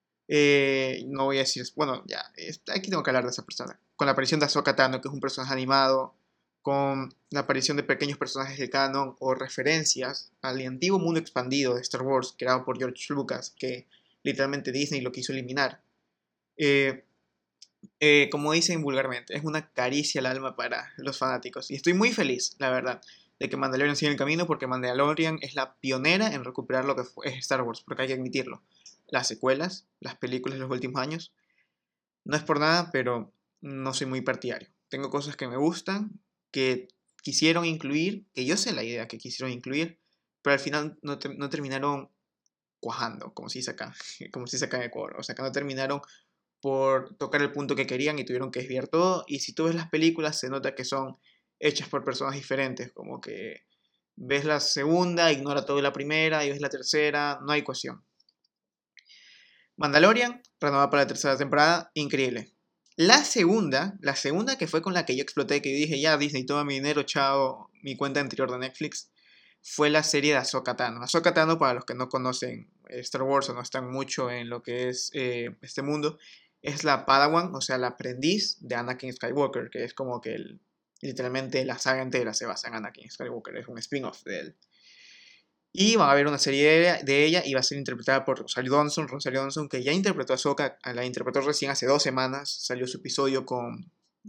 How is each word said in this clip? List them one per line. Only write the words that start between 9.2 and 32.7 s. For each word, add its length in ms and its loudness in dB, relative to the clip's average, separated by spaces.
referencias 960 -2
al 180 -4
antiguo 380 2
mundo 200 2
expandido 540 0
de 80 -2
Star 220 -4
Wars, 340 0
creado 260 0
por 140 -4
George 320 -6
Lucas, 480 -4
que 300 -6
literalmente 500 -2
Disney 300 0
lo 100 -4
quiso 220 -6
eliminar. 480 -2
Eh, 460 4
eh, 320 8
como 220 0
dicen 300 2
vulgarmente, 520 -2
es 80 -6
una 280 -4
caricia 500 0
al 60 2
alma 280 -4
para 420 -6
los 200 -8
fanáticos. 540 -4
Y 40 -6
estoy 180 2
muy 180 4
feliz, 480 -2
la 100 0
verdad, 320 -2
de 100 -2
que 80 -6
Mandalorian 380 0
siga 160 0
el 60 -2
camino, 280 0
porque 220 -2
Mandalorian 760 0
es 140 -10
la 240 -6
pionera 520 2
en 120 -4
recuperar 420 -2
lo 100 2
que 100 -4
fue, 220 -10
es 120 -6
Star 240 -2
Wars, 180 -8
porque 220 -6
hay 40 -2
que 60 -2
admitirlo. 480 -6
Las 200 -2
secuelas, 600 0
las 160 -10
películas 440 -6
de 60 -8
los 60 -6
últimos 300 -4
años, 320 -8
no 140 2
es 60 -4
por 160 2
nada, 320 4